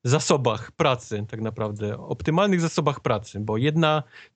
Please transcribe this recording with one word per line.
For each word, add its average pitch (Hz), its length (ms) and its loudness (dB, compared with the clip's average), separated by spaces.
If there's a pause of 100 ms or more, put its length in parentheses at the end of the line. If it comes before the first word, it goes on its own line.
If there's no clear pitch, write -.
zasobach 127 680 2
pracy 120 580 0
tak 113 100 -10
naprawdę, 107 580 -4
optymalnych 175 640 0
zasobach 156 400 0
pracy, 120 400 -2
bo 107 160 -2
jedna, 151 460 2 (340)